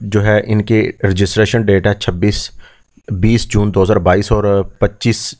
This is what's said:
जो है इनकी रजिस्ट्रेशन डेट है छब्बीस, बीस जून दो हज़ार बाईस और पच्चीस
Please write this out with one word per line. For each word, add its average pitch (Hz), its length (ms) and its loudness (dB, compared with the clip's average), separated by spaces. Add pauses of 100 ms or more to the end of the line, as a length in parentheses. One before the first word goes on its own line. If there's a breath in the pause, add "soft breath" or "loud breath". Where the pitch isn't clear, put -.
जो 104 160 0
है 107 200 2 (120)
इनकी 107 280 0 (240)
रजिस्ट्रेशन 101 600 0
डेट 98 220 2
है 104 140 2
छब्बीस, 98 400 -2 (720 soft breath)
बीस 107 380 0
जून 104 200 0
दो 95 120 2
हज़ार 101 160 2
बाईस 92 340 2
और 104 140 0 (340)
पच्चीस 113 400 -2 (200)